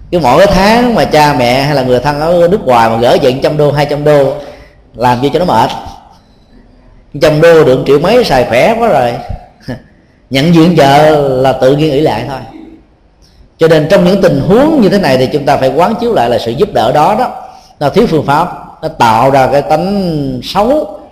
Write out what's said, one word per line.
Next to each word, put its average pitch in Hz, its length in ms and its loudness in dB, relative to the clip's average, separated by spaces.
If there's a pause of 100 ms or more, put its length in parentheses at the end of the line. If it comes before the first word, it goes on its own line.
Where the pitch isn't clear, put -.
(120)
Cái 170 100 -2
mỗi 143 240 4
cái 202 100 2
tháng 226 400 0
mà 151 100 0
cha 147 280 2
mẹ 127 280 0
hay 143 140 -2
là 135 80 -2
người 123 160 0
thân 143 200 -4
ở 170 320 2
nước 214 140 -4
ngoài 117 240 2
mà 113 80 -2
gửi 123 240 2
về 131 220 0
trăm 151 140 -2
đô, 147 140 2
hai 147 140 -2
trăm 147 180 -6
đô, 143 300 2 (600)
làm 120 260 -2
gì 143 120 0
cho 160 60 0
nó 180 60 -2
mệt. 135 240 0 (1500)
Trăm 151 200 2
đô 165 220 6
được 131 240 2
triệu 139 120 4
mấy 220 240 2
xài 135 220 0
khỏe 147 340 0
quá 233 80 0
rồi. 127 260 0 (540)
<laughs> 127 80 -10 (540)
Nhận 135 220 0
viện 170 260 4
trợ 143 320 4 (100)
là 135 340 0
tự 127 220 2
nhiên 151 160 -2
ỷ 135 100 -2
lại 120 280 -2
thôi. 131 100 -10 (1160)
Cho 160 100 2
nên 156 220 2
trong 185 160 4
những 180 160 2
tình 139 180 2
huống 254 420 2
như 190 80 2
thế 196 100 0
này 143 180 0
thì 127 160 0
chúng 143 120 -4
ta 139 120 0
phải 131 120 0
quán 170 320 0
chiếu 233 120 -2
lại 123 160 0
là 117 100 0
sự 113 120 -8
giúp 143 220 -4
đỡ 120 180 0
đó 156 280 0
đó, 240 120 -4 (480)
nó 147 100 -2
thiếu 202 180 0
phương 156 180 -2
pháp, 156 280 -2 (280)
nó 156 60 -8
tạo 117 440 0
ra 131 200 2
cái 143 100 0
tánh 156 840 -4
xấu 247 560 -4 (120)